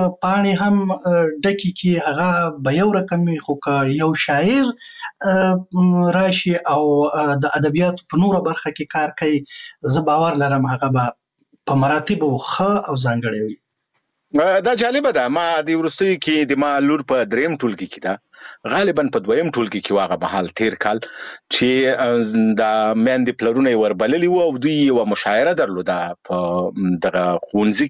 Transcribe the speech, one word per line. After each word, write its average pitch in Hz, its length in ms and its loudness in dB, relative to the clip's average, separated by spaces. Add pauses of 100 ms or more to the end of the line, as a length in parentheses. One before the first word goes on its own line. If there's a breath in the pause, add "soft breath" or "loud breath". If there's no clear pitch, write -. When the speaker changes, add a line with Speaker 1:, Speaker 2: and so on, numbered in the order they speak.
(220)
Speaker 1:
پاڼې 196 380 2
هم، 196 320 2
آه، 175 340 2 (200)
ډکې 196 320 0
کړي، 165 300 2
هغه 170 500 0
به 135 140 -2
یو 202 200 2
رقم 185 280 0
وي. 165 180 0
خو 143 160 -4
که 139 320 -2
یو 151 280 0
شاعر، 180 500 2 (640 loud breath)
آه، 185 460 2
م، 180 320 4
راشي 180 520 0
او، 147 500 2
آه، 147 280 0
د 143 120 -2 (100)
ادبیاتو 160 540 0
په 147 80 0
نوره 185 220 2
برخه 160 300 -4
کې 147 200 -8
کار 151 180 -2 (120)
کوي، 151 240 0 (380 loud breath)
زه 139 180 0
باور 156 340 2
لرم 139 320 0
هغه 127 220 -2
به 123 240 0 (540)
په 139 80 0
مراتبو 147 640 0
ښه 202 500 -2
او 151 60 -4
ځانګړی 117 460 -2
وي. 107 180 -6 (840)
Speaker 2:
آه، 190 200 4
دا 240 140 0
جالبه 247 360 0
ده. 127 180 0
ما 165 320 0
د 151 100 -4
وروستیو 165 460 0
کې 156 280 0
د 135 80 -2
ما 143 260 0
لور 143 240 0
په 127 220 0
دریم 135 320 -2
ټولګي 98 300 -4
کې - 140 -16
ده. 95 200 -6 (480 loud breath)
غالباً 151 400 0
په - 100 -2
دویم 123 320 0
ټولګي 110 300 -2
کې - 100 -8
و 101 80 2
هغه 90 180 0
مهال 87 320 -2
تیر 110 260 -2
کال 107 260 -2 (520 loud breath)
چې، - 140 0 (320)
آه، 120 200 2 (360)
د 110 80 0 (320)
میندې 123 380 2
پلرونه 123 380 2
یې 120 40 2
وربللي 110 520 2
وو 180 160 4
او 147 160 0
دوی 147 140 0
یوه 135 320 4
مشاعره 107 480 0
درلوده 90 720 -2
په، 92 120 -6 (400)
م، 92 200 0
دغه 90 280 -2 (120)
ښوونځي 104 540 0